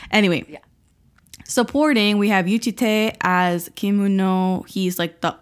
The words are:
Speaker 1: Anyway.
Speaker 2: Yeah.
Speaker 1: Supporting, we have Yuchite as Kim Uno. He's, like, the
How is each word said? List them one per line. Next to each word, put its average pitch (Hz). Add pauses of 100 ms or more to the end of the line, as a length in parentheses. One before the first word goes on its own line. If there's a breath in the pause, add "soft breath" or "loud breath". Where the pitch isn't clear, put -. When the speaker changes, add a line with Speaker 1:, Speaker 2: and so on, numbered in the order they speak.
(120)
Speaker 1:
Anyway. 190
Speaker 2:
Yeah. 151 (840)
Speaker 1:
Supporting, 233
we 202
have 196
Yuchite 214
as 180
Kim 202
Uno. 185
He's, 180
like, 170
the -